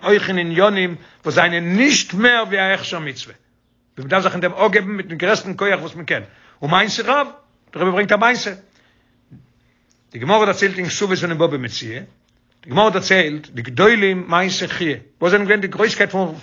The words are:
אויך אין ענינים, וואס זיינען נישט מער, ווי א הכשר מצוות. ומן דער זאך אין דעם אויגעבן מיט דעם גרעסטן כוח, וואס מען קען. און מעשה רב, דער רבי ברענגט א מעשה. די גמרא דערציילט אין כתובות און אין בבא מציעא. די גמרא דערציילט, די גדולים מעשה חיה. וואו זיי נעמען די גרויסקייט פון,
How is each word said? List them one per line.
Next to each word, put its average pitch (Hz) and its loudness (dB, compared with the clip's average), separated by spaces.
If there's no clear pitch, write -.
אויך 202 2
אין 190 -2
ענינים, 180 0
וואס 147 -2
זיינען 170 2
נישט 254 2
מער, 226 4
ווי 196 -2
א 190 2
הכשר 185 -6
מצוות. 139 -12
ומן 135 -12
דער 185 2
זאך 185 2
אין 180 -6
דעם 170 -2
אויגעבן 190 2
מיט 196 -6
דעם 160 -12
גרעסטן 180 -2
כוח, 196 0
וואס 156 -12
מען 165 -14
קען. 131 -4
און 143 -4
מעשה 208 0
רב, 269 0
דער 156 -6
רבי 185 0
ברענגט 196 0
א 208 4
מעשה. 226 2
די 120 -14
גמרא 202 2
דערציילט 190 0
אין 180 -4
כתובות 190 -2
און 175 -2
אין 160 -4
בבא 151 0
מציעא. 120 -10
די - -16
גמרא 202 4
דערציילט, 180 0
די 120 -10
גדולים 190 2
מעשה 180 0
חיה. 151 -4
וואו 175 2
זיי 202 6
נעמען 202 2
די 190 -4
גרויסקייט 202 0
פון, 180 -4